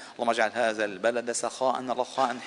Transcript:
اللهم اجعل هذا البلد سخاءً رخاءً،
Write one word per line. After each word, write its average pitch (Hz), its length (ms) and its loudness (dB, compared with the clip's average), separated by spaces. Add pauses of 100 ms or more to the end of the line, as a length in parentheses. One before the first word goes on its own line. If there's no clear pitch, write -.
(160)
اللهم 117 140 0
اجعل 113 240 2
هذا 110 320 2
البلد 117 460 0
سخاءً 127 580 0
رخاءً، 123 580 0